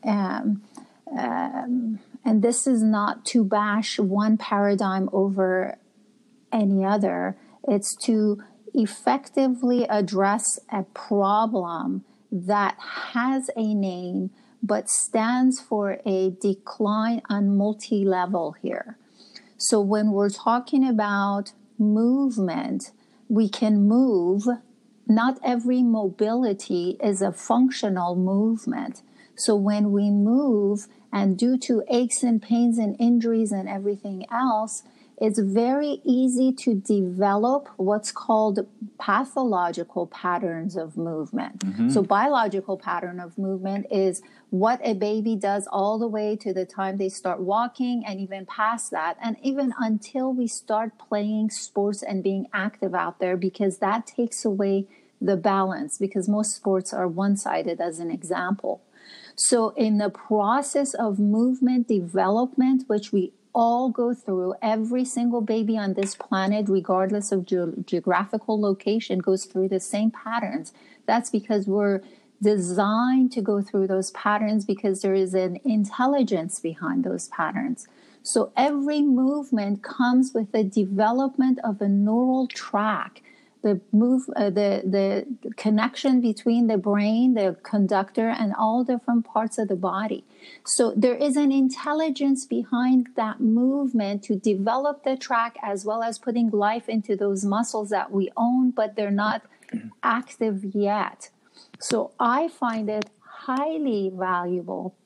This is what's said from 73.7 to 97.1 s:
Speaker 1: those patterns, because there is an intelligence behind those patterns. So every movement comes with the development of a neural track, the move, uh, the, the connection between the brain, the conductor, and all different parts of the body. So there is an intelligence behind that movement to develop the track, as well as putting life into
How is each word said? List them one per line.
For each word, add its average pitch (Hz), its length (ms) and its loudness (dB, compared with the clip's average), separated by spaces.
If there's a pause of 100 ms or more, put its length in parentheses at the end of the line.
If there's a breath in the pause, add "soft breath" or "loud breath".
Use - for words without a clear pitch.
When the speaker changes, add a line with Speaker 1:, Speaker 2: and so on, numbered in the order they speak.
Speaker 1:
those 190 240 -2
patterns, 208 540 0
because 196 360 -2
there 190 140 2
is 190 180 0
an 185 320 0
intelligence 214 920 0
behind 170 440 -4
those 175 260 -4
patterns. 196 580 -4 (360 soft breath)
So - 320 -2
every 285 460 0
movement 262 800 2
comes 254 520 2
with 226 180 -2
the 220 120 2
development 233 1000 2
of 208 180 -2
a 202 80 0
neural 240 580 2
track, - 760 -4 (380 soft breath)
the 202 200 0 (100)
move, 247 320 4 (140)
uh, 208 120 2
the, 202 360 0
the 196 720 -2
connection 247 640 2
between 233 460 2
the 220 100 2
brain, 208 560 2
the 190 280 0
conductor, 202 680 0
and 220 280 -2
all 226 280 2
different 240 400 0
parts 220 320 -2
of 220 100 0
the 196 80 0
body. 190 480 -4 (420 loud breath)
So - 300 2
there 240 200 4
is 277 200 2
an 294 160 4
intelligence 277 920 0
behind 247 720 2
that 220 240 -2
movement 240 800 2
to 214 140 0
develop 240 640 0
the 262 140 0
track, 233 440 -2
as 202 220 -6
well 214 200 -2
as 233 140 -6
putting 233 340 0
life 214 360 0
into 214 300 -2